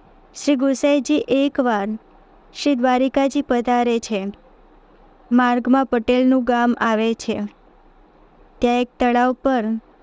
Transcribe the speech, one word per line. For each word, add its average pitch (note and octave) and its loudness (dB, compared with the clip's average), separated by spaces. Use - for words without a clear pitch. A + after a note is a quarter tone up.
શ્રી C#4+ 2
ગુસાઈજી C#4 0
એકવાર B3 0
શ્રી C#4+ -2
દ્વારિકાજી B3+ 0
પધારે A#3+ 0
છે. G#3 -6
માર્ગમાં B3 2
પટેલનું B3+ 2
ગામ A#3+ 0
આવે A3+ 0
છે. G#3+ -6
ત્યાં B3 0
એક B3 -2
તળાવ B3 2
પર B3+ -2